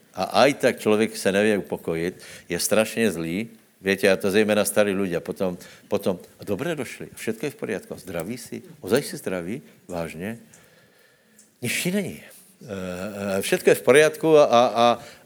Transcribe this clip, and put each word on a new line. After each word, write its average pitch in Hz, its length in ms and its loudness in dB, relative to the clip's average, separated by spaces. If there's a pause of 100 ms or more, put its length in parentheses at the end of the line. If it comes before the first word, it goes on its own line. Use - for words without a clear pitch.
(120)
a 92 340 2
aj 143 140 0
tak 117 240 2
človek 107 320 2
sa 98 160 0
nevie 104 320 4
upokojiť, 87 500 -6 (380)
je 85 80 -2
strašne 110 480 0
zlý. 85 400 -6 (280)
Viete, 98 320 0
a 95 80 4
to 95 160 -2
zejména 104 320 2
starí 101 320 0
ľudia. 90 240 -2
Potom, 92 400 -6 (240)
potom, 98 320 -4 (240)
"A - 80 -20
dobre 127 240 -4
došli, 123 400 -10
všetko - 320 -8
je 143 80 -6
v - 80 -20
poriadku, 92 400 -8
zdraví 90 400 -8
si, - 240 -14 (160)
ozaj 117 240 0
si 160 160 -12
zdravý, 95 400 -6 (240)
vážne?" 87 560 -10 (1200)
Nič - 240 -4
ti 180 80 -2
není. 156 320 -4
Eh, 98 1120 -8
eh, 98 80 0
všetko - 240 0
je 165 80 8
v - 80 -6
poriadku 156 480 6
a, 147 160 8
a, 117 160 6
a, 113 200 2 (420)